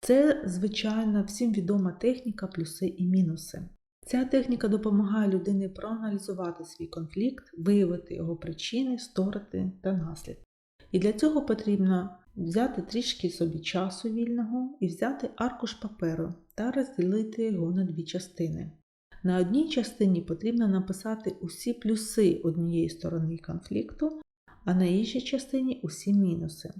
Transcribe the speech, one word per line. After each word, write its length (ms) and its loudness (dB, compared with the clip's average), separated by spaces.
Це, 440 6
звичайно, 760 0
всім 300 0
відома 380 2
техніка 560 -2
"плюси 400 -4
і 180 -2
мінуси". 640 0
Ця 200 0
техніка 420 2
допомагає 640 4
людині 400 0
проаналізувати 960 -6
свій 220 -12
конфлікт, 580 -4
виявити 580 2
його 200 -4
причини, 640 -4
сторони 720 -4
та 120 0
наслідки. 500 -6
І 80 4
для 140 2
цього 280 4
потрібно 760 2
взяти 420 0
трішки 480 -2
собі 300 -2
часу 500 -2
вільного 680 -2
і 80 0
взяти 480 -2
аркуш 380 -2
паперу 600 -4
та 160 -2
розділити 720 0
його 280 0
на 120 2
дві 200 -2
частини. 680 -6
На 140 4
одній 320 4
частині 520 2
потрібно 460 0
написати 760 -2
усі 320 -4
плюси 680 2
однієї 460 0
сторони 480 -4
конфлікту, 840 -6
а 80 2
на 120 6
іншій 360 2
частині 600 -2
усі 300 -2
мінуси. 680 0